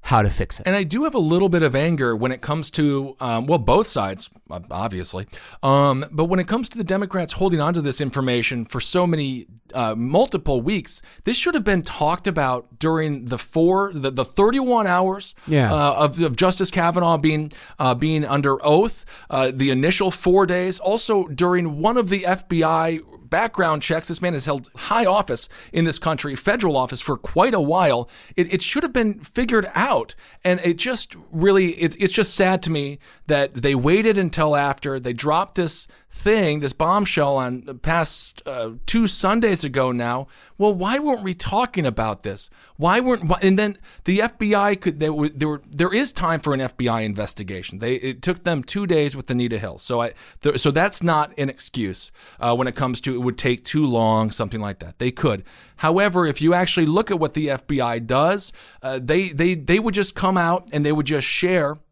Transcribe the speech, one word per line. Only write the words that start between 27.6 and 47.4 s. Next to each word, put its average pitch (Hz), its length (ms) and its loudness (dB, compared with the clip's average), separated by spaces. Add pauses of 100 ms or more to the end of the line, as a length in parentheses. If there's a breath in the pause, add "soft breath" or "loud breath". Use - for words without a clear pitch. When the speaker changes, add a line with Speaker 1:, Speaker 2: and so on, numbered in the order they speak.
Speaker 2:
while. 143 480 2 (260 loud breath)
It, 170 180 0
it 185 80 0
should - 220 -2
have 294 80 -4
been 220 300 0
figured 226 520 0
out. 214 420 0 (280 loud breath)
And 180 220 2
it 170 120 2
just - 380 -4 (160)
really, 190 440 4
it, 160 220 -2
it's 190 140 0
just - 240 0
sad 185 280 2
to 160 60 -4
me 143 300 -4 (280 soft breath)
that 143 260 2
they 135 200 0
waited 190 440 4
until 160 360 0
after, 143 460 -2
they 123 140 -6
dropped 151 420 0
this 170 320 -2 (260 soft breath)
thing, 196 460 2
this 139 140 -4
bombshell 160 640 2
on 127 240 -4
the 135 120 -16
past, - 720 -2
uh, 120 260 -6 (140)
two 226 220 2
Sundays 202 560 2
ago 131 300 0
now. 120 340 -4 (300 soft breath)
Well, 208 160 4
why 196 260 0
weren't 269 240 0
we 185 100 -4
talking 196 520 -2
about 110 380 -2
this? 101 260 -8 (260 soft breath)
Why 180 240 2
weren't, 247 300 0
why, 180 120 2
and 190 160 6
then 208 200 0 (260 soft breath)
the 190 180 2
F 233 160 -2
B 208 160 0
I 202 220 2
could, 175 240 -4
they 156 100 0
were, 151 200 0
there 151 180 -4
were, 147 220 -4
there 170 240 0
is 269 180 2
time 165 300 -2
for 147 120 0
an 135 60 -2
F 131 160 -4
B 123 140 -2
I 113 120 0
investigation. 101 800 -8